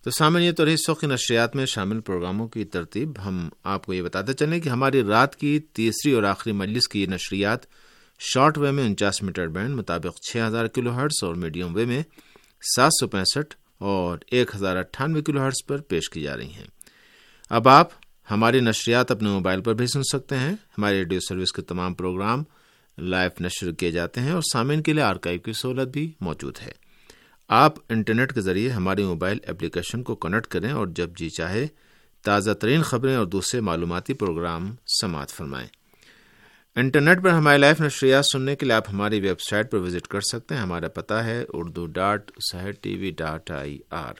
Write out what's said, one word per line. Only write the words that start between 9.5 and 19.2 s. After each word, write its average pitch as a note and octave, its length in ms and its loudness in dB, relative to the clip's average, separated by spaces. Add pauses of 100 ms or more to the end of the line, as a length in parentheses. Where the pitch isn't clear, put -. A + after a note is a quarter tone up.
مطابق F2 560 -6
چھ A2+ 160 0
ہزار A2+ 200 -2
کلو A#2+ 280 -2
ہرٹز C#3+ 280 -2
اور E2+ 120 -2
میڈیم E2+ 400 -4
ویو A#2 120 0
میں B2+ 160 -2 (720)
سات C#3 140 8 (100)
سو A#2+ 80 0
پینسٹھ G2+ 480 -2 (220)
اور F#2 400 -2 (140)
ایک B2 240 2
ہزار G2 200 0
اٹھانوے C#3+ 460 -2
کلو C#3+ 200 0
ہرٹز C3+ 260 -2
پر C#3 140 -4
پیش E2+ 280 -2
کی E2 120 -8
جا C#2 160 -6
رہی B1+ 160 -12
ہیں۔ G#2 140 -18 (840)
اب A#2 180 4
آپ D3 220 10 (420)
ہماری A2+ 280 4
نشریات A#2+ 520 2
اپنے G#2+ 180 0